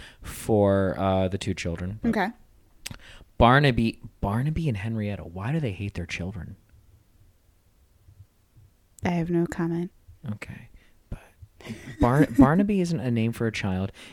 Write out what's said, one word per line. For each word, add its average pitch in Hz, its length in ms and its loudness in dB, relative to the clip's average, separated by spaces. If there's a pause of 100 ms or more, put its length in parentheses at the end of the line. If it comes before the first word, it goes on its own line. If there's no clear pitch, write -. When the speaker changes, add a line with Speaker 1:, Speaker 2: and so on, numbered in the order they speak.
(220)
Speaker 1:
for, 98 760 2
uh, 95 300 0
the 92 120 -4
two 95 160 -4
children. 90 460 -6
But 233 100 -2
Speaker 2:
Okay. 214 180 0 (1120)
Speaker 1:
Barnaby, 123 600 6 (220)
Barnaby 143 480 -2
and 113 80 -2
Henrietta. 104 480 -6
Why 90 260 -8
do 160 80 -2
they 131 140 -2
hate 101 220 -8
their 85 120 -6
children? 90 480 -10 (2500)
Speaker 2:
I 185 60 -2
have 170 200 -2
no 170 160 2
comment. 170 440 -4 (420)
Speaker 1:
Okay. - 360 -14 (420)
But - 80 -10 (840)
Bar-, 131 320 6
<laughs> 117 60 4
Barnaby 202 420 6
isn't 170 200 -2
a 127 100 -2
name 113 220 0
for 117 140 -2
a 110 60 0
child. 95 400 -2 (200)